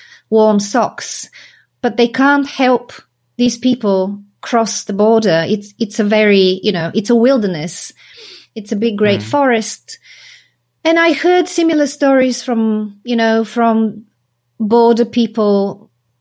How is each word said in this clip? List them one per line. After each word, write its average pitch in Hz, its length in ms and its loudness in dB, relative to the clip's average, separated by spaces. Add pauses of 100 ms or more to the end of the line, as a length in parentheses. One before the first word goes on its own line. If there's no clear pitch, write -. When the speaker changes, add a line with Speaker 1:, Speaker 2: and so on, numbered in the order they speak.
(300)
Speaker 1:
warm 214 300 4
socks. - 680 -4 (540)
But 214 140 -4
they 240 120 2
can't 277 380 0
help 254 460 -2 (440)
these 240 220 0
people 202 640 -2 (180)
cross 226 440 -2
the - 80 -8
border. 208 560 2
It's, 208 300 -4
it's 220 200 -4
a 214 60 0
very, 202 580 2
you - 100 0
know, 170 220 -4
it's 220 160 -2
a 240 60 4
wilderness. 208 760 0 (640)
It's 214 180 -10
a 214 40 -4
big, 214 200 -2
great 202 240 0
Speaker 2:
Mm. - 100 -10
Speaker 1:
forest. 254 680 -2 (880)
And 330 140 2
I 339 140 2
heard 359 360 2
similar 320 380 0
stories 262 560 0
from, 214 640 -2
you 240 120 -4
know, 226 280 2
from 220 600 -2 (560)
border 233 460 2
people 208 840 -2 (300)